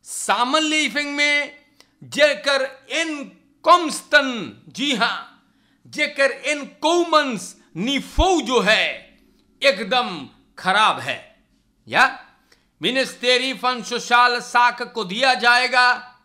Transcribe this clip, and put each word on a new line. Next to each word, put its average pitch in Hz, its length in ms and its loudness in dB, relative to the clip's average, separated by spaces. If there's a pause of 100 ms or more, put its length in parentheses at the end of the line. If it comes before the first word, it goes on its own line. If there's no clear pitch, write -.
सामन 247 580 0
लिविंग 294 560 -2
में 294 480 -2 (400)
जेकर 269 840 0
इनकम्स 311 1080 0
तन, 247 680 0
जी 254 260 -4
हाँ, 196 500 -4 (420)
जेकर 277 440 -2
इनकम्स 302 1300 -2 (200)
निफो 277 640 0
जो 233 200 0
है 180 580 0 (440)
एकदम 214 680 -2 (300)
खराब 185 420 0
है। - 440 -10 (440)
या 185 380 2 (560)
मिनिस्ट्री 247 720 0
फंड 240 300 -4
सोशल 240 560 2
साख 240 420 0
को 214 220 -8
दिया 247 300 0
जाएगा 247 920 2